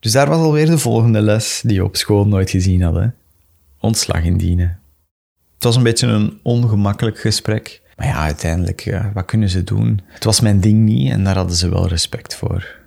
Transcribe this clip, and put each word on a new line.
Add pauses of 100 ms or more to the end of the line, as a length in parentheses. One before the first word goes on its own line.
Dus
daar
was
alweer
de
volgende
les
die
we
op
school
nooit
gezien
hadden. (680)
Ontslag
indienen. (760)
Het
was
een
beetje
een
ongemakkelijk
gesprek. (140)
Maar
ja,
uiteindelijk,
eh,
wat
kunnen
ze
doen?
Het
was
mijn
ding
niet
en
daar
hadden
ze
wel
respect
voor. (100)